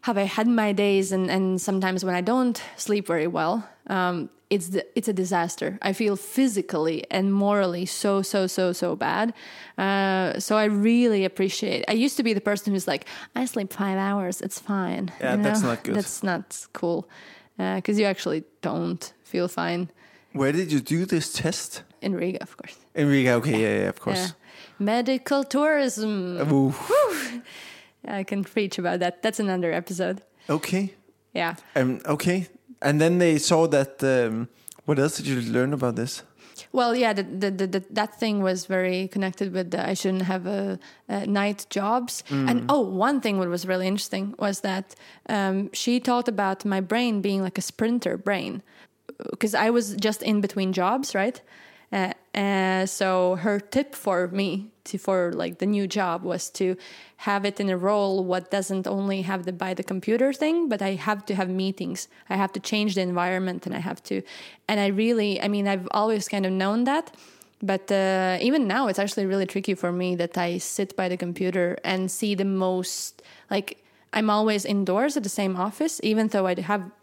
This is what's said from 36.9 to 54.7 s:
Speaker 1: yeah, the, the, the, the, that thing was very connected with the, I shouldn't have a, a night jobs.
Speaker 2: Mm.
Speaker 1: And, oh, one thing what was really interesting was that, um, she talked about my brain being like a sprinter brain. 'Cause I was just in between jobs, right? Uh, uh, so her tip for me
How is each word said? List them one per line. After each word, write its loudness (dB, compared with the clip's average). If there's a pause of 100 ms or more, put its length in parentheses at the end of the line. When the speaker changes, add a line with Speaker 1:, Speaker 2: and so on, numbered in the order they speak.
Speaker 1:
yeah, 4
the, -2
the, -2
the, -2
the, -2
that -2
thing 2
was 0
very 0
connected -2
with -2
the, -2
I 0
shouldn't 0
have -2
a, -2 (300)
a -4
night 0
jobs. -2
Speaker 2:
Mm. 2
Speaker 1:
And, 2
oh, 4
one 2
thing 0
what 0
was -2
really 0
interesting -2
was -2
that, -4 (340)
um, 0
she 0
talked 2
about -2
my 0
brain 0
being 0
like -2
a -4
sprinter -2
brain. -4 (760)
'Cause 0
I 4
was 2
just 0
in 2
between -2
jobs, 0
right? 0 (520)
Uh, 0 (220)
uh, 2
so 2
her 0
tip -2
for 0
me -2 (140)